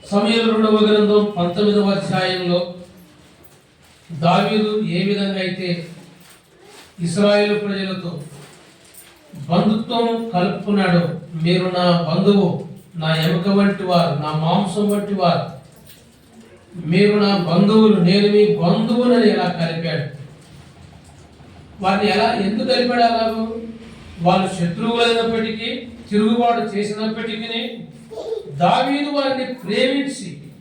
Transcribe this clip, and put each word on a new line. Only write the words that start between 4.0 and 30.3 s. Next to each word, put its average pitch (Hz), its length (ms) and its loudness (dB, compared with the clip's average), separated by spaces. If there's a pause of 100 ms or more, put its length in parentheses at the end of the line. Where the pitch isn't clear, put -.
దావీదు 208 720 0
ఏ 170 200 -2
విధంగా 196 360 -2
అయితే 175 500 -6 (1120)
ఇస్రాయేలు 202 580 2
ప్రజలతో 190 640 -6 (1300)
బంధుత్వం 226 800 0
కలుపుకున్నాడో, 175 920 0 (220)
"మీరు 180 220 0
నా 175 500 0
బంధువు, 196 540 2 (280)
నా 160 180 -2
ఎముక 170 340 0
వంటి 196 340 2
వారు, 165 400 0
నా 151 100 -4
మాంసం 196 580 0
వంటి 202 240 -2
వారు, 170 420 0 (1300)
మీరు 208 300 4
నా 202 180 2
బంధువులు, 196 640 4
నేను 202 280 4
మీ 208 280 4
బంధువునని" 220 720 2
ఎలా 175 180 0
కలిపాడు, 160 680 -4 (1700)
వారిని 196 280 2
ఎలా, 220 200 2
ఎందుకు 196 360 -2
కలిపాడు 247 340 2
అలాగూ? 226 580 0 (600)
వాళ్ళు 185 340 0
శత్రువులైనప్పటికీ, 226 1300 -2 (220)
తిరుగుబాటు 220 680 0
చేసినప్పటికీ 226 1000 -6 (720)
దావీదు 277 600 0
వారిని 254 440 -2
ప్రేమించి 262 880 -4 (180)